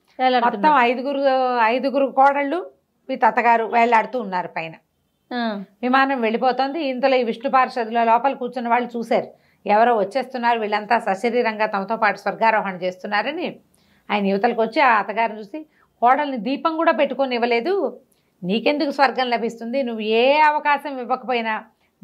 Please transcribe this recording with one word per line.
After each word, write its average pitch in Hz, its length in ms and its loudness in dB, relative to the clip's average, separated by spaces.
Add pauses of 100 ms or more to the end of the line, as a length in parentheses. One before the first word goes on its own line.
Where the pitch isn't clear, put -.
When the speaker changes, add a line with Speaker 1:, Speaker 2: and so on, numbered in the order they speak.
(200)
Speaker 1:
వేలాడుతున్నారు. 254 540 2
Speaker 2:
మొత్తం 240 160 4
ఐదుగురు, 269 300 -4 (420)
ఐదుగురు 254 440 2
కోడళ్ళు 277 640 2 (380)
వీటి 254 180 0
అత్తగారు 226 380 2
వేళ్లాడుతూ 226 560 2
ఉన్నారు 180 280 -6
పైన. 165 240 -8 (640)
Speaker 1:
ఆ. 220 300 -6 (180)
Speaker 2:
విమానం 262 380 2
వెళ్ళిపోతుంది. 254 640 0
ఇంతలో 262 320 2
ఈ 247 80 2
విష్ణు 226 260 -4
పార్షదుల 240 540 0
లోపల 226 280 4
కూర్చున్న 240 360 -6
వాళ్ళు 240 280 0
చూశారు, 226 300 0 (400)
ఎవరో 226 300 4
వచ్చేస్తున్నారు, 233 640 -2
వీళ్ళంతా 214 380 0
సశరీరంగా 214 680 0
తమతో 208 300 -4
పాటు 202 220 0
స్వర్గారోహణ 196 580 0
చేస్తున్నారని. 208 800 -4 (540)
ఆయన 202 160 -2
యువతలకు 226 360 0
వచ్చి 226 180 0
ఆ 240 180 4
అత్తగారిని 214 400 -4
చూసి, 302 280 -14 (340)
"కోడల్ని 269 360 2
దీపం 277 400 -4
కూడా 330 160 2
పెట్టుకొని 262 420 -2
ఇవ్వలేదు, 240 680 -2 (440)
నీకెందుకు 285 460 -2
స్వర్గం 247 400 0
లభిస్తుంది? 233 520 -4
నువ్వు 233 180 -6
ఏ 233 380 2
అవకాశం 294 640 0
ఇవ్వకపోయినా 226 640 -4 (400)